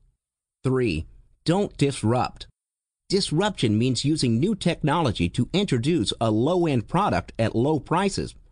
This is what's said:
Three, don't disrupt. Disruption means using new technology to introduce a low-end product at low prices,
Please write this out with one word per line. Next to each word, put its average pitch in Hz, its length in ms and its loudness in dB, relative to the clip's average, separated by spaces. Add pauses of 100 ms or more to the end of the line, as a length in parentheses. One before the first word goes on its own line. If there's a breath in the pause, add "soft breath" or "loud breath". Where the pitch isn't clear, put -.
(640)
Three, 120 420 0 (380)
don't 185 320 0
disrupt. 127 680 -2 (640)
Disruption 185 680 0
means 123 300 0
using 135 340 2
new 208 140 0
technology 151 720 0
to - 240 -2
introduce 147 680 0
a 113 100 0
low-end 143 580 2
product 165 500 0
at 113 160 0
low 143 240 2
prices, 160 560 -2 (180)